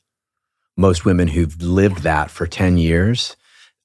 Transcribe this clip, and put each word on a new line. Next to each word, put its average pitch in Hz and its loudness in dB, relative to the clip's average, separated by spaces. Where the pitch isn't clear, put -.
most 92 2
women 90 2
who've 80 -2
lived 90 0
that 76 -2
for - -8
ten 90 0
years, 87 0